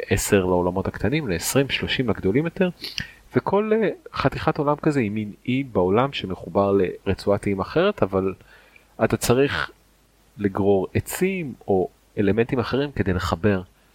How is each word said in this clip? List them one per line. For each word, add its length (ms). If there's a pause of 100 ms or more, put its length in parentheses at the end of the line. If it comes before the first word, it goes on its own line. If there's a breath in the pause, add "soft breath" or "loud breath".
(120)
מעשר 340
לעולמות 440
הקטנים, 400
לעשרים, 400
שלושים 400
לגדולים 360
יותר, 240 (680 loud breath)
וכל, 380
אה, 140 (240)
חתיכת 460
עולם 180
כזה 240
היא 100
מין 220 (140)
אי 180
בעולם 480
שמחובר 640 (280)
לרצועת 400
איים 140
אחרת, 420
אבל 320 (720 soft breath)
אתה 120
צריך 540 (680)
לגרור 560
עצים 600 (140)
או 200 (300)
אלמנטים 400
אחרים 340
כדי 200
לחבר 500 (320 soft breath)